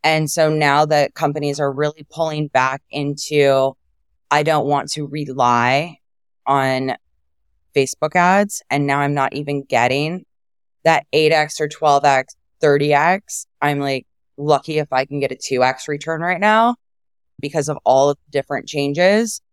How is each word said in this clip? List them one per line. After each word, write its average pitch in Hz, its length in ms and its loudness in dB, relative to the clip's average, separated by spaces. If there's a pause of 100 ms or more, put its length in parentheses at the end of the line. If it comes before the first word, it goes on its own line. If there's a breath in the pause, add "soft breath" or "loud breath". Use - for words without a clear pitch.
And 156 260 0
so 156 200 2
now 151 360 2
that 147 280 0
companies 147 440 -4
are 139 140 -2
really 151 380 -4
pulling 151 380 -4
back 131 420 0
into, 143 840 0 (580)
"I 151 120 2
don't 151 240 0
want 143 260 -2
to 151 140 -8
rely 135 920 0 (480)
on 131 500 -2 (760)
Facebook 143 400 -2
ads, 190 560 2
and 143 160 0
now 143 140 0
I'm 143 140 0
not 135 200 -2
even 143 300 -6
getting 139 600 0 (600)
that 160 280 2
eight 156 200 4
X 151 280 0
or 151 80 -2
twelve 143 360 2
X, 135 300 2 (260)
thirty 147 340 2
X. 175 520 0 (140)
I'm, 143 180 -2
like, 135 280 -4 (300)
lucky 147 420 0
if 143 140 -4
I 131 120 0
can 143 160 -6
get 131 120 -2
a 127 40 -10
two - 260 -2
X 127 260 -2
return 156 320 -6
right 175 200 -4
now 226 360 2 (640)
because 147 280 -4
of 151 160 -6
all 135 260 4
of 139 60 -4
the - 220 -8
different - 300 -6
changes." 175 720 0 (120)